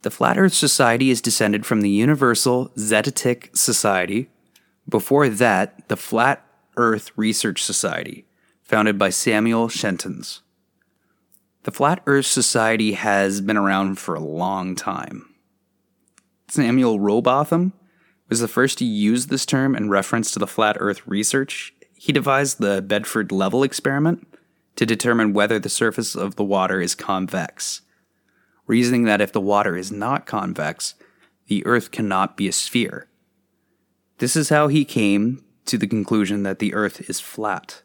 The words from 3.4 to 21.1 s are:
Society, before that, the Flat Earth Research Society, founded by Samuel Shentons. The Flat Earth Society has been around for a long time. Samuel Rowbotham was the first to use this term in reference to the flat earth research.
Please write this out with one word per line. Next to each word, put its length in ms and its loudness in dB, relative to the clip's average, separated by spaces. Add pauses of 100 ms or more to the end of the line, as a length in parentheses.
Society, 760 0 (580)
before 400 2
that, 600 0
the 80 -2
Flat 480 0 (320)
Earth 400 0
Research 460 -2
Society, 640 -6 (360)
founded 360 2
by 120 4
Samuel 580 0
Shentons. 720 -6 (1200)
The 80 -6
Flat 360 0
Earth 200 2
Society 680 2
has 480 0
been 180 0
around 400 0
for 160 -6
a 60 -6
long 540 -4
time. 600 -10 (1160)
Samuel 500 2
Rowbotham 720 2 (560)
was 120 -2
the 80 -2
first 300 2
to 60 -2
use 420 2
this 200 -4
term 300 2
in 140 -2
reference 420 0
to 60 -8
the 80 -2
flat 340 2
earth 260 -4
research. 680 -2 (200)